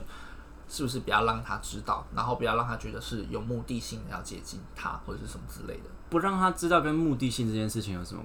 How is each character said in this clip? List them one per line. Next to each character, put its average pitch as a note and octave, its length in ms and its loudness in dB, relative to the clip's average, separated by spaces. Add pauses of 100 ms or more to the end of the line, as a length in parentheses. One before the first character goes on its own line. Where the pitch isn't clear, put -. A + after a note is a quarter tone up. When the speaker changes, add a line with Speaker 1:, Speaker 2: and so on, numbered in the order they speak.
(680)
Speaker 1:
是 - 160 -4
不 B2 60 2
是 B2+ 100 -2
不 - 100 -4
要 G#2+ 160 6
让 A2+ 160 4
他 G#2 160 -4
知 - 240 -6
道， - 320 0
然 A2+ 100 2
后 B2 120 2
不 A#2+ 80 0
要 A2 120 4
让 A#2+ 120 4
他 A#2 100 -2
觉 A2 140 -6
得 A2 80 -6
是 A2 300 -4
有 A2 120 -2
目 A#2 240 -2
的 A#2+ 140 -2
性 A2 260 -6
的 F#2 60 -8
要 F2+ 100 -6
接 - 220 -8
近 - 160 -8 (160)
他， - 140 -4 (160)
或 - 80 -6
者 - 80 -6
是 A2 60 -6
什 - 120 -8
么 - 100 -10
之 - 160 -10
类 - 120 -6
的。 - 120 -12 (200)
Speaker 2:
不 E3 100 4
让 F#3+ 180 4
他 F#3 140 6
知 E3+ 180 2
道 E3+ 120 8
跟 D3+ 120 4
目 D#3+ 220 4
的 B2+ 120 2
性 A#2 200 2
这 A2 60 2
件 A2 140 2
事 G#2+ 140 0
情 G2 140 -2
有 F2 100 -4
什 F2 100 -8
么 E2 80 -6